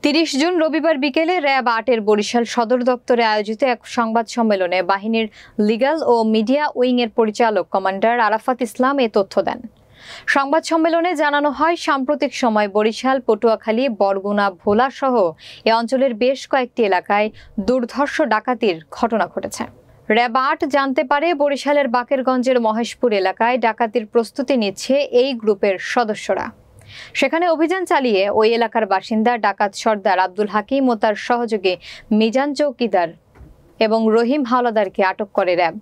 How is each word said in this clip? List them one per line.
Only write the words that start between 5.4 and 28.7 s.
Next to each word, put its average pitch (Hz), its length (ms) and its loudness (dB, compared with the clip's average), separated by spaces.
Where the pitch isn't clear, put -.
লিগ্যাল 233 380 2
ও 240 80 4
মিডিয়া 254 280 2
উইং 247 260 0
এর 226 160 -4
পরিচালক 220 520 0
কমান্ডার 196 500 0
আরাফাত 220 420 0
ইসলাম 254 380 -2
এ 240 80 2
তথ্য 196 180 -2
দেন। - 120 -6
সংবাদ 285 360 0
সম্মেলনে 330 520 0
জানানো 285 420 0
হয়, 320 180 2
সাম্প্রতিক 285 480 0
সময় 214 400 0
বরিশাল, 226 420 0
পটুয়াখালী, 220 580 0
বরগুনা, 202 460 0
ভোলা 220 280 2
সহ 262 260 -2
এ - 100 4
অঞ্চলের 247 340 0
বেশ 262 160 0
কয়েকটি 247 320 -2
এলাকায় 202 440 0
দুর্ধর্ষ 247 480 -2
ডাকাতির 214 440 0
ঘটনা 214 360 -2
ঘটেছে। - 360 -10
র্যাব 233 260 2
আট 311 120 -2
জানতে 269 280 0
পারে, 285 240 0
বরিশালের 285 540 0
বাকেরগঞ্জের 254 680 0
মহেশপুর 220 480 -2
এলাকায় 202 520 0
ডাকাতির 220 480 0
প্রস্তুতি 254 440 0
নিচ্ছে 208 380 -2
এই 269 80 2
গ্রুপের 208 340 0
সদস্যরা। 220 540 -2
সেখানে 320 360 0
অভিযান 330 360 0
চালিয়ে 247 440 2
ওই 214 180 4
এলাকার 226 360 0